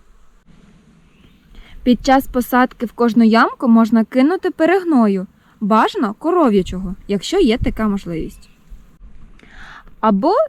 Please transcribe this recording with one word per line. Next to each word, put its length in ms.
Під 220
час 220
посадки 580
в 60
кожну 320
ямку 440
можна 380
кинути 460
перегною, 760
бажано 520
коров'ячого, 840
якщо 320
є 180
така 300
можливість. 640
Або 340